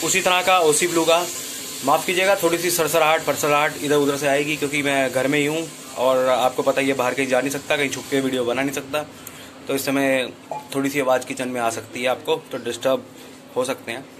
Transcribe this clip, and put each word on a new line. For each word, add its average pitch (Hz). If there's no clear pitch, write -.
उसी 170
तरह 180
का 185
ओसी 160
blue 165
का, 165
माफ़ 156
कीजिएगा, 190
थोड़ी 170
सी 175
सरसराहट 156
फरसराहट 147
इधर 147
उधर 143
से 143
आएगी 147
क्योंकि 147
मैं 135
घर 127
में 147
ही 143
हूँ 160
और 131
आपको 127
पता 135
ही 135
है 135
बाहर 123
कहीं 131
जा 127
नहीं 135
सकता, 135
कहीं 139
छुप 127
के 139
वीडियो 127
बना 120
नहीं 139
सकता, 147
तो 139
इस 131
समय 135
थोड़ी 139
सी 143
आवाज़ 127
किचन 127
में 127
आ 117
सकती 113
है 123
आपको, 123
तो 127
disturb 120
हो 127
सकते 123
हैं। 131